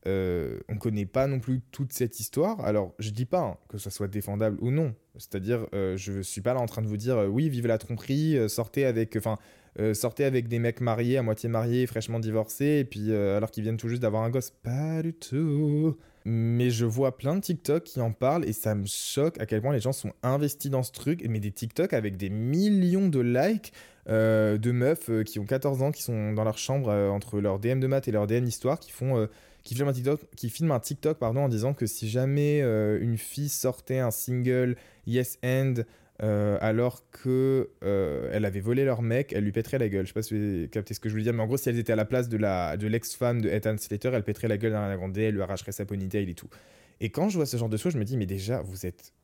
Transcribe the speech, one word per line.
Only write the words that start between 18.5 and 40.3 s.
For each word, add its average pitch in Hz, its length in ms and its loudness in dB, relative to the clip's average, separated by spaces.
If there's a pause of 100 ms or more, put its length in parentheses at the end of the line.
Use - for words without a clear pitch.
ça 107 240 0
me 101 100 -2
choque - 540 -2
à - 60 -2
quel 110 160 0
point 131 100 0
les 139 80 2
gens 123 140 0
sont - 180 -6 (120)
investis 143 460 0
dans 131 140 0
ce - 80 -6
truc. 170 380 -2
Mais 110 100 0
des 104 120 -4
TikTok 135 420 -2
avec 104 240 0
des 95 120 -4
millions 180 800 2
de 139 140 4
likes, 139 500 2 (380)
euh, 110 480 4
de 117 140 0
meufs, 127 380 2
euh, 110 140 2
qui 107 160 -6
ont 101 60 -6
quatorze 131 360 0
ans, 139 100 2
qui - 120 -6
sont 107 300 -2
dans 107 100 0
leur 110 140 0
chambre, 135 320 -2
euh, 101 200 4
entre 101 300 -2
leur 101 200 2
D 110 100 0
M 131 100 2
de 131 80 0
maths 131 220 0
et - 20 0
leur 104 160 2
D 110 80 2
M 123 80 2
d'histoire, 127 360 -2
qui - 120 -20
font, 127 260 0
euh, 107 100 2 (360)
qui - 100 -10
filment 139 140 0
un 139 60 0
TikTok, 135 280 0 (140)
qui 120 140 -6
filment 160 220 0
un 123 100 2
TikTok, 156 360 -2
pardon, 120 240 0
en 139 80 2
disant 117 240 0
que 123 120 -2
si 110 240 -4
jamais, 143 520 2
euh, 110 380 2
une 117 180 0
fille - 300 -6
sortait - 520 -2
un 123 120 0
single 123 640 2 (300)
Yes 123 400 0
And, 131 300 2 (480)
euh, 104 380 2
alors 113 500 0
que, 131 580 2 (140)
euh, 82 500 0
elle 107 120 2
avait 98 140 -2
volé 123 260 2
leur 117 180 0
mec, 120 300 0
elle 104 100 0
lui 101 80 0
pèterait 113 260 -2
la 120 100 2
gueule. 98 180 0
Je - 20 -8
sais - 60 -12
pas 110 100 -2
si 110 120 -4